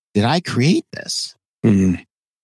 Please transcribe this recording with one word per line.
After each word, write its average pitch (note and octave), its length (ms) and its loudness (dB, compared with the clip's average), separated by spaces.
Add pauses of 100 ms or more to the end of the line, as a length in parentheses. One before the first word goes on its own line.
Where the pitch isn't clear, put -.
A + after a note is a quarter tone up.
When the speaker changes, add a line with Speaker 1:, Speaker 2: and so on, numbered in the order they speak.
(140)
Speaker 1:
"Did G#2 120 2
I D#3 140 0
create D#3 540 0
this?" - 420 -10 (300)
Speaker 2:
Mm-hmm. F#2+ 380 2 (400)